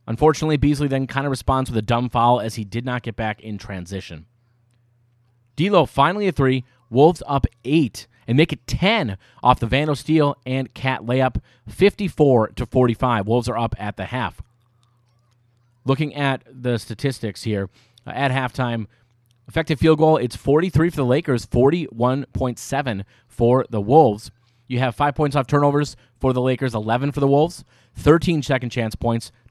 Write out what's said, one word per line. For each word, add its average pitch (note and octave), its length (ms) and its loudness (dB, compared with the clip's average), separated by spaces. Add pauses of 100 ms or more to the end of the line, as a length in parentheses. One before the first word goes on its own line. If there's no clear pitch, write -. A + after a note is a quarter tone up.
Unfortunately, D3+ 480 2
Beasley C#3+ 320 0
then C3+ 200 -2
kind C#3 180 -4
of C#3 40 -4
responds C3 400 -2
with A#2 80 -4
a G#2+ 40 0
dumb A#2+ 260 0
foul A#2+ 320 2
as A2 140 -6
he A2 100 -8
did A2+ 200 -8
not B2 180 -6
get A2+ 140 -10
back A2 240 -6
in G#2+ 180 -10
transition. F2+ 680 -12 (1300)
D'Lo F3+ 280 4
finally F#3 440 0
a E3+ 40 0
three. C3 320 0 (260)
Wolves D3+ 360 4
up C#3 200 0 (180)
eight C#3+ 420 0 (200)
and A#2+ 100 0
make D#3 160 4
it - 140 -12
ten F3 520 -2 (240)
off B2 180 4
the A#2+ 60 -2
Vando C#3+ 300 0
steal D3+ 480 0
and C3 300 -6
Cat C3 280 -4
layup, B2+ 380 0 (280)
fifty-four D3 800 2
to - 180 -8
forty-five. A#2+ 600 0
Wolves A#2 220 -2
are A#2 100 -4
up A#2 200 -4
at G#2 180 -10
the F#2 100 -8
half. A2+ 360 -6 (1400)
Looking C3+ 320 -2
at C#3 340 -2
the B2 280 -4
statistics A2+ 680 -8
here, G2+ 260 -4 (360)
uh, - 40 -12
at C3+ 220 -2
halftime, B2 540 -4 (600)
effective D#3+ 320 -2
field D#3+ 200 4
goal, D#3 180 4
it's A#2+ 180 -4
forty-three D#3+ 560 0
for - 60 -8
the C#3+ 80 -2
Lakers, B2+ 400 0
forty-one C3 880 0
point B2+ 260 -4
seven B2+ 460 -6 (240)
for B2 420 2
the A2+ 100 -2
Wolves. A2 520 4 (340)
You B2 140 -4
have B2+ 160 -2
five C#3+ 180 0
points D3 220 -2
off C3+ 100 0
turnovers C#3+ 500 0 (220)
for C3 140 2
the B2 80 -2
Lakers, B2+ 340 0
eleven A#2 380 -2
for C#3 80 -8
the C#3 80 2
Wolves, D3 360 2 (300)
thirteen E3 480 4
second B2 280 -4
chance A2+ 260 -6
points, A#2 340 -4 (200)